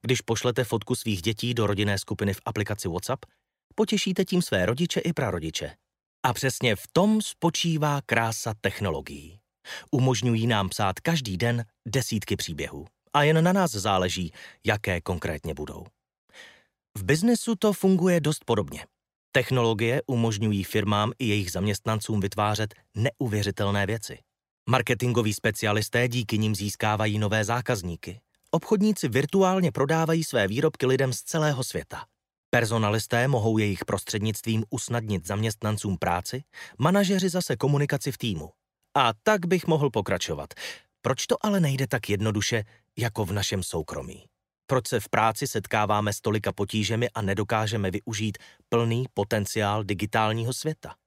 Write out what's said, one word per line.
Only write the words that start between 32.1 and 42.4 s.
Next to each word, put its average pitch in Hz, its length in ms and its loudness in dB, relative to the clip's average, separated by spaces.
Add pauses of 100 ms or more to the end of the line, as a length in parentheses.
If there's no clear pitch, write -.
Personalisté 113 800 2
mohou 113 300 2
jejich 104 280 0
prostřednictvím 110 840 -2
usnadnit 110 580 -4
zaměstnancům 107 720 -2
práci, 90 460 -2 (360)
manažeři 185 500 4
zase 170 260 0
komunikaci 143 560 0
v - 60 -10
týmu. 82 340 -4 (460)
A 123 140 6 (120)
tak 208 220 4
bych 180 220 0
mohl 147 220 4
pokračovat. 85 640 -2 (480)
Proč - 260 -2
to - 180 0
ale 202 140 2
nejde 135 280 2
tak 113 220 -4
jednoduše 104 540 0 (340)